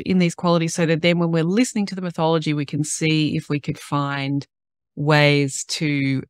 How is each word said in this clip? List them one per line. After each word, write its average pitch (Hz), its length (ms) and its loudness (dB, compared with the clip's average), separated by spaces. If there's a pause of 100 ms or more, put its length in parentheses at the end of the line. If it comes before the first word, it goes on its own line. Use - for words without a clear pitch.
in 185 140 2
these 170 140 2
qualities 170 400 0
so 170 120 0
that 156 160 0
then 175 180 2
when 170 120 0
we're 165 120 2
listening 202 440 0
to 190 80 -10
the 185 60 -8
mythology, 165 520 0
we 147 120 -2
can 151 200 -4
see 156 500 0
if 160 140 -6
we 147 100 -2
could - 180 -8
find 143 720 -4 (480)
ways 147 680 2
to 139 640 -2